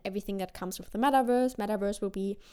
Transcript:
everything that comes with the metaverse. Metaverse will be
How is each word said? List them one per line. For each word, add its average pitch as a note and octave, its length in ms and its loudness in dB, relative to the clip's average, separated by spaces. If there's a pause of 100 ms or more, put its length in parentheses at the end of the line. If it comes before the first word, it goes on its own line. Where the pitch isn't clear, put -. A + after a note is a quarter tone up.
everything G3 340 -4
that F#3 160 -4
comes F#3 260 -6
with F#3 120 -14
the G3+ 60 -4
metaverse. B3+ 580 4
Metaverse G3+ 460 -2
will G3 80 0
be G3 280 -4 (160)